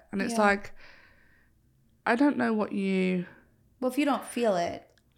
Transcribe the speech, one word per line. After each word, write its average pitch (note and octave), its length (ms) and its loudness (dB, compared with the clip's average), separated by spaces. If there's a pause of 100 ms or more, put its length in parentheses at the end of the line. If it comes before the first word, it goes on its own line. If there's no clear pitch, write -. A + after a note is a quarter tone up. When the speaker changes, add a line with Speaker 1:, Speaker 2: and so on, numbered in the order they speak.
(120)
Speaker 1:
And G3 100 -2
it's A3+ 120 -2
Speaker 2:
Yeah. A3 160 2
Speaker 1:
like, G3+ 240 -2 (1300)
I A#3 100 2
don't C#4 220 4
know A#3+ 160 0
what G#3+ 200 -2
you F#3 520 0 (540)
Speaker 2:
Well, B3+ 120 0
if B3+ 60 -4
you C#4+ 60 2
don't C4+ 220 0
feel A3+ 320 0
it, - 260 -4 (340)